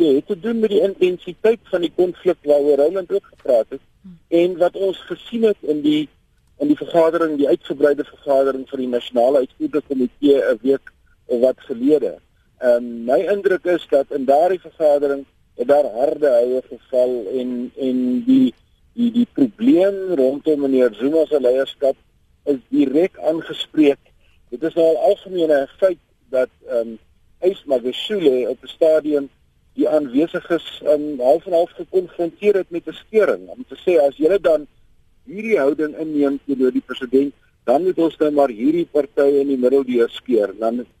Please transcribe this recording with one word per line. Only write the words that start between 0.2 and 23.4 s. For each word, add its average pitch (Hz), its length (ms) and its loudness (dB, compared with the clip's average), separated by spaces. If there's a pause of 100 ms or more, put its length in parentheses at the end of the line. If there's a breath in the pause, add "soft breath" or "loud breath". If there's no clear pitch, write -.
te 196 140 -6
doen 226 200 -4
met 214 100 0
die 190 120 2
intensiteit 185 800 -2 (100)
van 180 100 -2
die 165 140 -4
konflik 180 480 -2
waaroor 147 340 4
Roland 175 360 0
ook 196 120 -2
gepraat 117 440 -2
het 135 120 -14 (480)
en 175 300 0
wat 175 180 0
ons 190 220 -4
gesien - 440 -8
het 214 180 0
in 151 220 -4
die, 151 260 0 (500)
in 147 100 -2
die 151 80 2
vergadering, 165 600 0
die 139 120 0
uitgebreide 143 560 0
vergadering 135 640 -2
van 135 100 -8
die 127 100 -4
Nasionale 123 500 0
Uitvoerende 139 500 -4
Komitee 135 540 0
'n 113 200 0
week 135 300 -2 (340)
of 120 140 -2
wat 131 200 2
gelede. 123 580 -2 (400)
Ehm, 120 460 -2
my 127 140 0
indruk 190 460 -2
is 175 260 -2
dat 139 200 2
in 139 140 -6
daardie 165 360 2
vergadering 143 640 0 (300)
het 123 140 -4
daar 143 160 4
harde 143 440 -2
houe 123 400 2
geval 127 640 -2
en, 127 440 -6
en 127 500 -2
die, 131 280 4 (380)
die, 240 200 -2
die 240 200 0
probleem 202 800 0
rondom 143 460 0
meneer 131 340 2
Zuma 151 320 0
se 151 140 0
leierskap 131 560 0 (480)
is 143 140 -2 (100)
direk 143 500 0
aangespreek. 151 800 0 (520)